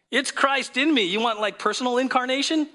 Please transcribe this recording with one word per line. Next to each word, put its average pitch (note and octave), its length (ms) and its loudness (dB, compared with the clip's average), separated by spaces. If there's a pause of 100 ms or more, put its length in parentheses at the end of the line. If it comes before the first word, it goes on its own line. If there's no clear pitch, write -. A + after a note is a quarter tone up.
(120)
It's A3 200 -2
Christ C4+ 460 0
in D4+ 160 2
me." A#3 100 4
You F#3 160 0
want, A3+ 200 0
like, G#3 180 -2
personal A#3+ 400 -2
incarnation? C4 760 0